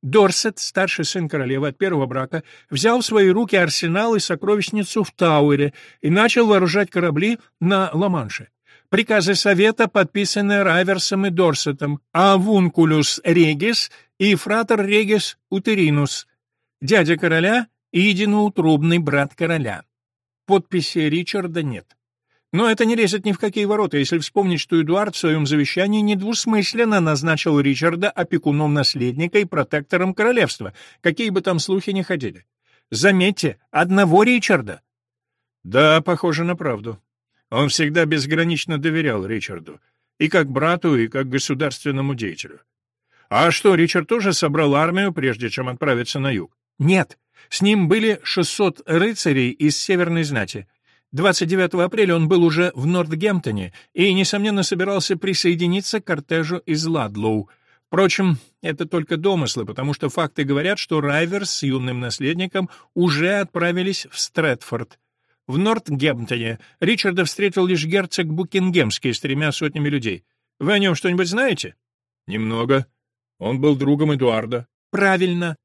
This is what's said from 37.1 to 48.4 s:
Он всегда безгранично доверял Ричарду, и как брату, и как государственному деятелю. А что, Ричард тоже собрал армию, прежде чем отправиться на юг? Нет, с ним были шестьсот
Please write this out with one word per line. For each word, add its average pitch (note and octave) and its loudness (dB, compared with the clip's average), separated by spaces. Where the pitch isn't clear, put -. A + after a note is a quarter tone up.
Он C3+ 0
всегда D#3+ 0
безгранично D#3 -2
доверял D3 -2
Ричарду, F2 -10
и B3+ 2
как D#3 2
брату, D#3+ 0
и A2+ 0
как C3+ -6
государственному C3+ -4
деятелю. G2 -10
А D#3 4
что, G3 4
Ричард E3 2
тоже G3+ 0
собрал D3 2
армию, E3+ 0
прежде B2 -2
чем B2+ -6
отправиться B2 -2
на C3+ -2
юг? F2+ -6
Нет, F3 2
с - -4
ним G3 2
были G#3+ 2
шестьсот F3+ -2